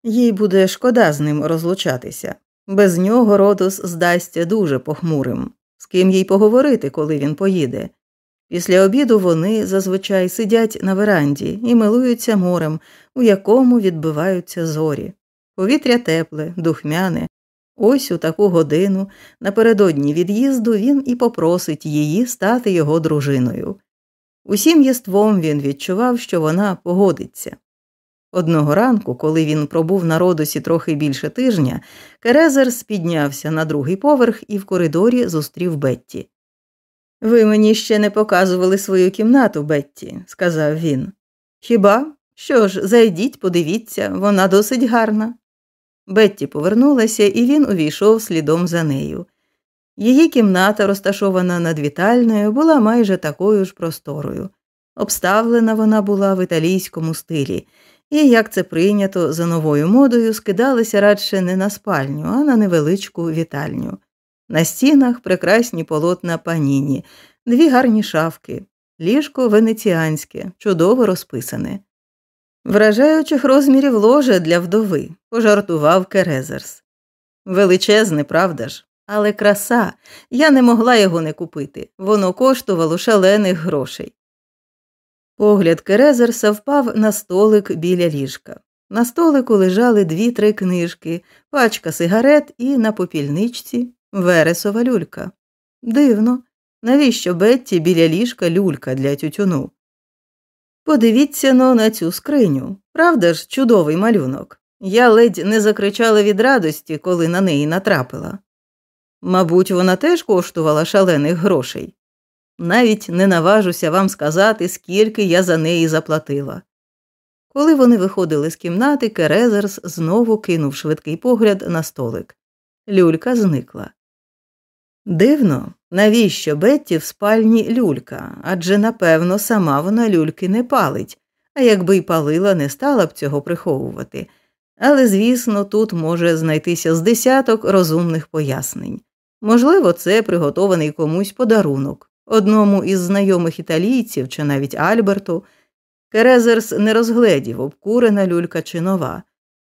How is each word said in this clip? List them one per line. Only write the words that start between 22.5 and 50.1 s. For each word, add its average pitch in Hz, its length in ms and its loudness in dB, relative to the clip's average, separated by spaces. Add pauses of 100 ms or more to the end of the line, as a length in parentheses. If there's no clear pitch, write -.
його 160 280 0
дружиною. 139 760 -2 (680)
Усім 302 360 2
єством 214 600 2
він 151 200 -2
відчував, 190 580 -4
що 180 220 -4
вона 175 420 -2
погодиться. - 760 -2 (720)
Одного 156 440 0
ранку, 214 400 0
коли 160 300 -2
він 151 220 -2
пробув 165 380 -2
на 160 140 0
Родосі 156 420 0
трохи 165 340 -2
більше 147 340 -4
тижня, 208 520 -2 (380)
Керезерс 262 640 2
піднявся 160 680 -4
на 160 140 -2
другий 151 300 -2
поверх 247 520 0
і 208 100 -6
в 196 80 -8
коридорі 185 640 0
зустрів 165 500 -6
Бетті. - 520 -6 (920)
«Ви 220 240 4
мені 214 300 4
ще 214 240 -2
не 208 100 2
показували 190 680 0
свою 190 340 0
кімнату, 220 520 2
Бетті», - 640 -6
сказав 156 520 -2
він. 151 320 -4 (480)
«Хіба? 220 460 2 (280)
Що 233 340 0
ж, 190 200 -6
зайдіть, 220 520 2
подивіться, 185 760 -4
вона 190 320 2
досить 208 360 2
гарна». 220 500 -2 (760)
Бетті 196 400 2
повернулася, 220 760 0
і 226 220 2
він 285 180 2
увійшов 202 580 0
слідом 165 460 -2
за 165 160 -4
нею. 147 420 -6 (720)
Її 262 320 4